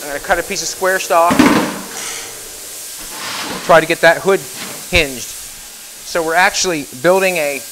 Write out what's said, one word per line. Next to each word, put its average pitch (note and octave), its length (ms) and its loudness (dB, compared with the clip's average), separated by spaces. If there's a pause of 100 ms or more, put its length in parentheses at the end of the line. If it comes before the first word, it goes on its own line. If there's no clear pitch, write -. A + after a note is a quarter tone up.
I'm D3 60 -8
gonna C#3+ 140 -6
cut F#3+ 140 2
a E3+ 60 -2
piece F#3+ 180 -6
of E3 60 -6
square F#3 320 0
stock. E3+ 340 4 (2250)
Try E3 140 8
to D#3+ 80 0
get D#3+ 140 0
that D#3+ 200 4
hood F#3 180 2 (520)
hinged. C3+ 320 0
So - 1000 -8
we're D#3+ 120 0
actually F3+ 500 2 (160)
building F#3 360 4
a C#3+ 220 -2 (120)